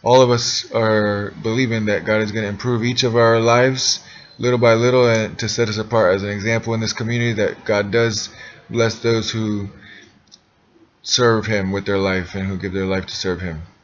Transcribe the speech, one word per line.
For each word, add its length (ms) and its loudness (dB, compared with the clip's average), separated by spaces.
all 200 6
of 80 4
us 420 -2
are 600 0
believing 440 -2
that 180 0
God 180 0
is 100 -4
gonna 160 -4
improve 360 -2
each 200 -2
of 120 0
our 220 4
lives 600 2
little 200 0
by 160 6
little, 340 4
and 300 0
to 100 -4
set 200 -2
us 100 -6
apart 360 2
as 80 -2
an 80 -4
example 440 -4
in 60 -2
this 120 -4
community 420 -2
that 300 -4
God 280 0
does 380 0
bless 300 0
those 320 -2
who 380 -4
serve 440 2
Him 240 -2
with 160 -4
their 120 0
life 360 -2
and 140 -4
who 80 -4
give 160 -6
their 140 -2
life 200 -2
to 80 -14
serve 260 -4
Him. 220 -8